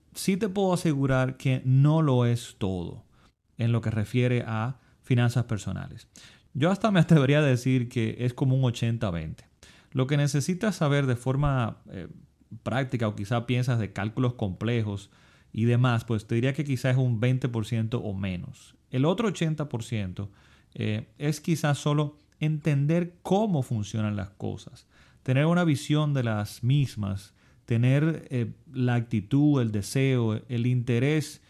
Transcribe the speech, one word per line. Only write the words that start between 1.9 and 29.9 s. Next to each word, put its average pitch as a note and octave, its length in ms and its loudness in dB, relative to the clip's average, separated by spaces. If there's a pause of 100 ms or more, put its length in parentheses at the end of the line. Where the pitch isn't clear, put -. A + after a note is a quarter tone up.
lo B2+ 240 4
es A#2+ 320 -2
todo F#2 460 -6 (540)
en A2+ 120 0
lo A2+ 100 2
que A2 100 -4
refiere B2 560 0
a A2 340 -6 (220)
finanzas A#2+ 420 2
personales. F#2 640 -8 (440)
Yo C#3+ 180 2
hasta G3+ 200 0
me F#3+ 100 6
atrevería D3 380 6
a D3+ 40 4
decir B2+ 460 2
que A2+ 320 -2
es B2 140 0
como C3 220 2
un C3+ 80 2
ochenta A#2 460 -2
veinte. D#2+ 340 -8 (480)
Lo C3 160 0
que D3 80 0
necesitas D3+ 580 0
saber C#3+ 320 2
de B2+ 80 2
forma, C3 640 0 (120)
eh, F#2 180 -12 (560)
práctica B2 420 -2
o G#2 80 -2
quizá G#2+ 320 -4
piensas B2 320 0
de G2+ 140 -4
cálculos A#2+ 420 -2
complejos G#2+ 760 -4 (420)
y A2 140 0
demás, A#2+ 380 2
pues A2 220 -4
te - 80 -4
diría B2+ 200 0
que D#3 100 -4
quizá C3 260 -2
es B2+ 60 2
un B2 240 0
veinte B2+ 280 0
por A2+ 180 -4
ciento A2+ 340 -2
o G#2 140 -6
menos. F#2+ 600 -8 (160)
El C3 140 0
otro F#3+ 240 0
ochenta D#3 400 -2
por A2 160 -6
ciento, G2 480 -6 (420)
eh, G#2+ 320 -4 (120)
es D3+ 220 -4
quizá D3 340 0
solo D3 440 -2 (220)
entender D#3 840 0
cómo F#3+ 400 2
funcionan G#2+ 540 -4
las G2 140 -6
cosas, - 580 -12 (340)
tener C3 240 2
una F3 180 4
visión D3 500 2
de C3 100 0
las G#2+ 400 -4
mismas, A2 680 0 (320)
tener, C3+ 640 2
eh, A#2 220 -4 (200)
la B2 240 0
actitud, B2+ 640 2
el A2+ 80 0
deseo, A#2 760 0